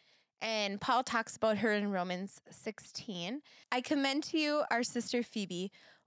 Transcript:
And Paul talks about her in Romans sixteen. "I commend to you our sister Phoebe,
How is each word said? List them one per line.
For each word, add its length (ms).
And 400
Paul 200
talks 360
about 220
her 120
in 200
Romans 500
sixteen. 920
"I 80
commend 460
to 120
you 320
our 140
sister 400
Phoebe, 480